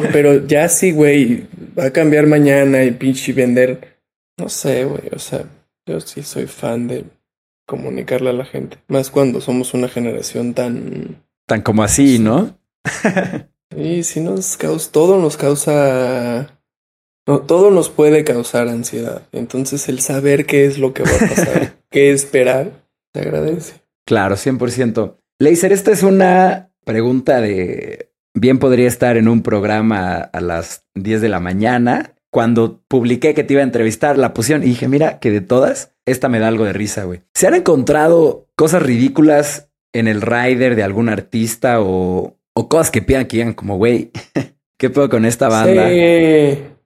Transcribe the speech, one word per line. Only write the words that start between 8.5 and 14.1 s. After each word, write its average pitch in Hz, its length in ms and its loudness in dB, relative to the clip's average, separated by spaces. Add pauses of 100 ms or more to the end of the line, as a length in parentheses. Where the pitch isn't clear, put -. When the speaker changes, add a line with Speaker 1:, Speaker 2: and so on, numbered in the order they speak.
Speaker 1:
más 135 220 -2
cuando 127 300 0
somos 127 320 -4
una 123 160 -2
generación 120 640 -8
tan - 680 -8 (240)
Speaker 2:
Tan 107 160 -2
como 107 200 2
así, 131 340 4
Speaker 1:
Sí. 113 60 2
Speaker 2:
¿no? 120 340 0 (280)
<laughs> 185 640 -6 (260)
Speaker 1:
Sí, 165 280 -4
sí 160 180 -6